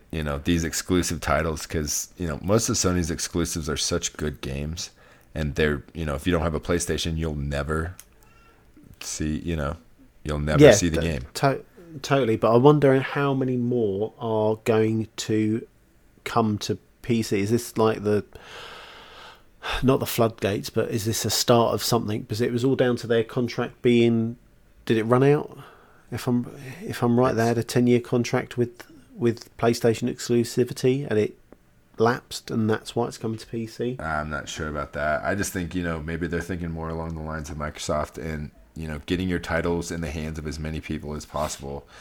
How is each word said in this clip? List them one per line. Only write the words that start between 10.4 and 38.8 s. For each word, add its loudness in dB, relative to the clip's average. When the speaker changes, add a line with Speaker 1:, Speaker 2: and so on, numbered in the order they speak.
Speaker 2:
Yeah, 12
Speaker 1:
see 4
the 0
Speaker 2:
t-, 0
Speaker 1:
game. -2
Speaker 2:
to-, 0
totally, 2
but 4
I 8
wonder 8
how -2
many 0
more 0
are 0
going 2
to 0
come 2
to -4
P 2
C. 0
Is 0
this -2
like 2
the, 2
not 4
the -4
floodgates, 0
but -2
is -4
this -2
a 0
start 4
of -2
something? 0
Because -6
it 0
was 0
all 4
down 2
to -8
their 2
contract -4
being, 4
did 2
it 2
run 4
out? 2
If -6
I'm, 0
if -6
I'm 4
right, 4
they 2
Speaker 1:
It's 4
Speaker 2:
had 2
a 0
ten-year 4
contract -2
with, -2
with -2
PlayStation 2
exclusivity, 0
and 2
it 0
lapsed, 0
and 0
that's -2
why 0
it's -10
coming -6
to -16
P -8
C. -6
Speaker 1:
I'm -4
not -8
sure -6
about -6
that. -2
I 0
just -4
think, -6
you -2
know, -4
maybe -6
they're -2
thinking -6
more -6
along -6
the -10
lines -8
of -10
Microsoft, -6
and, -8
you -10